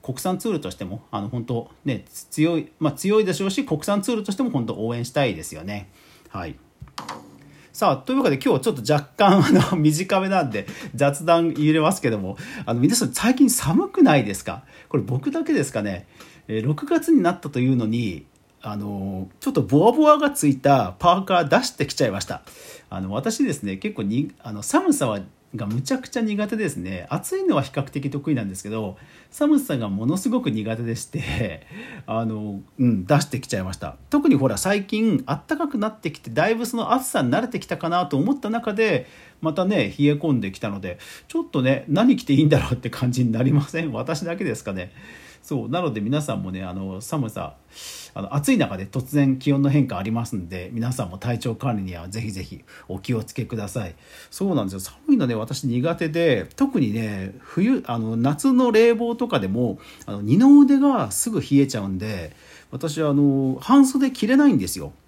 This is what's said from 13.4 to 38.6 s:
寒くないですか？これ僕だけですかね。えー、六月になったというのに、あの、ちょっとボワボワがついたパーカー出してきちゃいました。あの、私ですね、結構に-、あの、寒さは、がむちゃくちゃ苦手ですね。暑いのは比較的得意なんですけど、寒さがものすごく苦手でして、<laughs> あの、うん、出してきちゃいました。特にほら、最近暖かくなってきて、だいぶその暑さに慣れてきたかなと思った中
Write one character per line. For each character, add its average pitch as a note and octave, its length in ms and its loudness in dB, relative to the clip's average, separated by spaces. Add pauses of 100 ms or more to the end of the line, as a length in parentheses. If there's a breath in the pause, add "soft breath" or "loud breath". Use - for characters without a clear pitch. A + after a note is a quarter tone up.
寒 B3 400 0
く F#4+ 140 4
な F#3+ 160 8
い A#2+ 60 2
で G2 100 -6
す - 100 -12
か？ - 200 -8 (260 loud breath)
こ D3 80 0
れ A2+ 40 0
僕 B2+ 280 -2
だ D#4+ 120 -4
け D#4+ 120 0
で F3 100 2
す - 80 -10
か A2 80 -4
ね。 G2 260 -6 (420 loud breath)
え A2 100 -2
ー、 A2 80 -2
六 D3+ 180 -2
月 D#4+ 260 0
に C#4+ 120 6
な E3+ 100 4
っ - 80 -8
た - 80 -10
と C3+ 100 -4
い B2 140 2
う - 20 4
の A#2+ 120 0
に、 G#2+ 400 -4 (340)
あ G#2+ 160 -10
の、 G2 540 -8 (100)
ち - 80 -4
ょ - 40 -2
っ - 20 -6
と D3+ 80 2
ボ D3 240 4
ワ A#3+ 60 6
ボ D#4 120 4
ワ D4+ 140 8
が C#4+ 120 0
つ G#3 160 -2
い C#3 120 2
た A#2 400 2
パ F3 160 6
ー F#3+ 100 -2
カ F#3+ 140 0
ー E3 100 0
出 F3+ 160 4
し - 60 -4
て - 160 -4
き - 80 -10
ち C#3+ 100 0
ゃ - 20 0
い G#2+ 40 0
ま F#2+ 100 -4
し - 60 -8
た。 - 160 -10 (480 loud breath)
あ F#2 100 -8
の、 F#2 100 -6
私 F3 320 -2
で B3+ 120 2
す - 80 -12
ね、 F#2+ 160 -6
結 G#3+ 180 -8
構 A#2 60 -6
に-、 A#2+ 300 -2 (100)
あ A2+ 100 -12
の、 G#2+ 100 -10
寒 F4+ 300 2
さ C#3+ 160 0
は、 G#2 120 -2 (340)
が G#2+ 120 -6
む A#2 160 -2
ち - 100 -4
ゃ C4 80 -2
く - 80 -16
ち - 80 -8
ゃ A#3+ 40 -2
苦 G#3 280 -2
手 A3 80 -4
で G#3+ 120 -2
す - 100 -8
ね。 F2+ 320 -8
暑 - 280 -4
い F#4+ 80 -2
の D#4 80 2
は C#3 80 2
比 - 80 -8
較 C#3 140 -4
的 C#3+ 260 -6
得 C#3+ 220 -4
意 - 20 2
な A#2+ 80 -2
ん G2 60 -6
で F#2+ 80 -8
す - 80 -14
け G#2 60 -8
ど、 G#2+ 260 -6 (340 loud breath)
寒 D4 300 2
さ C#3+ 180 -4
が A2 100 -4
も G2+ 160 -2
の D3 120 2
す A3 120 -2
ご B3 120 0
く D#3+ 100 -2
苦 A2 260 -4
手 A#2+ 60 -6
で A2+ 140 -4
し - 80 -10
て、 - 600 -6 (220 loud breath)
<laughs> G3+ 200 -18
あ A2+ 180 -4
の、 G#2+ 360 -6 (200)
う C3 40 2
ん、 G#2 220 2
出 D3 140 4
し D3 60 -4
て - 140 -6
き - 60 -16
ち A#2+ 100 -4
ゃ F#2+ 40 -2
い - 20 -4
ま F#2 100 -6
し - 40 -10
た。 - 180 -10 (160)
特 D4 180 2
に C4+ 60 8
ほ C3 140 2
ら、 G#2 100 -2
最 G3+ 240 0
近 G#3+ 420 0
暖 D#3 320 -4
か D#4 120 -2
く C4+ 100 -6
な G#3+ 120 -2
っ A3 100 -20
て E3 100 -6
き - 100 -16
て、 B2 120 -14
だ D#3 160 2
い A3+ 80 0
ぶ A#3 100 -4
そ A#3+ 100 -6
の A3 160 0
暑 C4 140 0
さ - 160 0
に B2 80 2
慣 F3 120 2
れ B3 40 -4
て G#3+ 140 -6
き - 60 -16
た F3 100 -4
か E3+ 120 -6
な F3 180 0
と D#3 100 -2
思 G3 180 2
っ C#4 60 -8
た G#3+ 100 -6
中 A3+ 240 -4